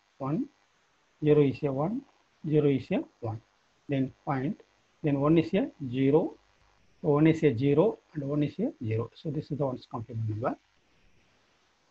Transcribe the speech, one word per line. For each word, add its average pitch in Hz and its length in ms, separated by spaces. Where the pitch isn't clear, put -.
one, 147 300
zero 147 180
is 131 200
a 143 100
one, 190 300
zero 147 200
is 135 220
a 233 120
one, 113 200
then 131 240
point, 143 360
then 139 180
one 156 180
is 160 160
a 233 140
zero, 139 440
one 151 260
is 160 160
a 139 140
zero, 143 420
and 151 100
one 147 180
is 143 160
a 233 140
zero. 113 320
So - 160
this 151 200
is 139 80
the 139 80
ones 123 240
complement 113 380
number. 113 280